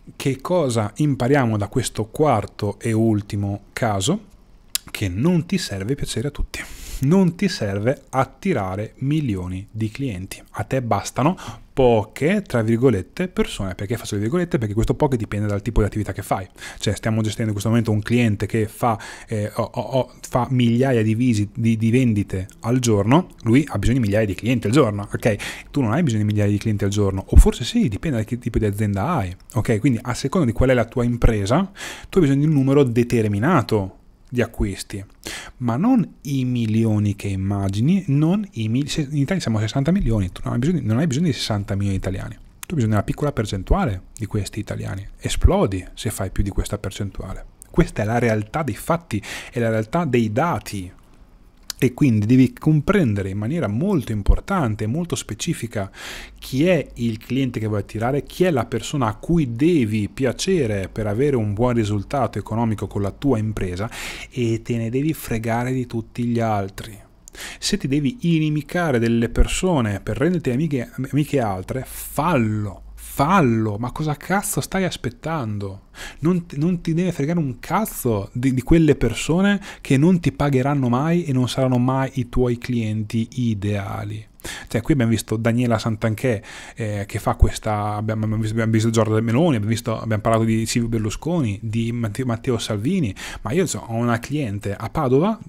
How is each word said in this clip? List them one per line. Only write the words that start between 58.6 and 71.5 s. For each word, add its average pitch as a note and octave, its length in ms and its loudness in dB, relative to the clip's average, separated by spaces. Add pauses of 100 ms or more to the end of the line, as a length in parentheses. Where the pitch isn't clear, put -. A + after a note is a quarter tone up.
persona B2 420 -2
a G#2 80 -2
cui D#3+ 380 0
devi A2+ 540 2
piacere A#2 840 0
per G#2+ 160 -4
avere B2+ 300 2
un G#2 180 0
buon B2 180 2
risultato G#2+ 640 0
economico A2 480 -2
con G2+ 160 -6
la G2 80 -2
tua B2 300 0
impresa, G2 500 -4 (400)
e A2+ 320 -2
te A#2 160 -4
ne A2+ 140 -2
devi C#3+ 220 0
fregare A#2 600 -2
di B2+ 140 -2
tutti A#2 380 -6
gli A#2+ 140 0
altri. G#2+ 560 -2 (600)
Se - 200 -2
ti D3+ 100 -4
devi C3+ 280 0 (200)
inimicare D3+ 640 0
delle A#2 300 2
persone B2 720 0
per F2+ 160 -6
renderti D#3 340 0
amiche, C#3 400 -2 (180)
amiche C#3+ 300 0
altre, A2 440 -4